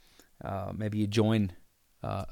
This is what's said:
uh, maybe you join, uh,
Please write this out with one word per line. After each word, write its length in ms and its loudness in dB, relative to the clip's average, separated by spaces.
uh, 320 -6
maybe 220 -2
you 80 2
join, 460 4
uh, 300 -4